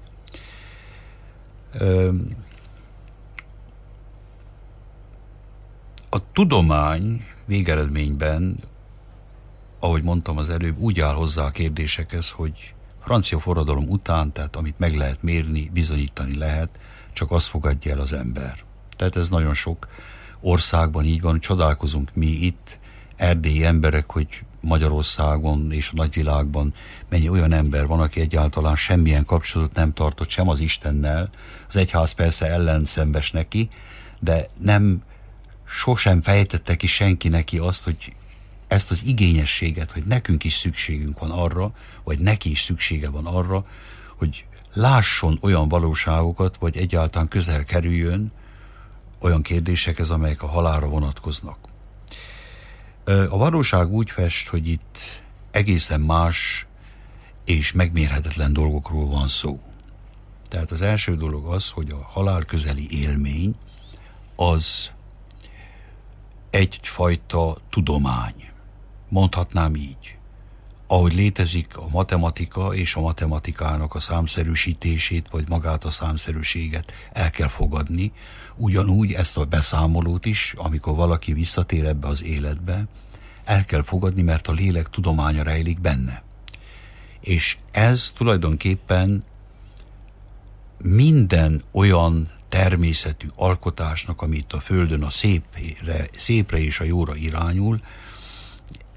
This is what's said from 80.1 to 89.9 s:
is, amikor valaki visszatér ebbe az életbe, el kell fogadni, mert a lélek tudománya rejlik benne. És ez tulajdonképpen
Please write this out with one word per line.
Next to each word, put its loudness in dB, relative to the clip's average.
is, -2
amikor -2
valaki 0
visszatér 0
ebbe -2
az -4
életbe, -4
el 4
kell 0
fogadni, 0
mert 2
a 0
lélek 0
tudománya 0
rejlik -2
benne. -2
És 0
ez 4
tulajdonképpen 2